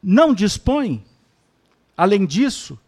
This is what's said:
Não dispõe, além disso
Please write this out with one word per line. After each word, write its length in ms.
Não 320
dispõe, 680
além 280
disso 640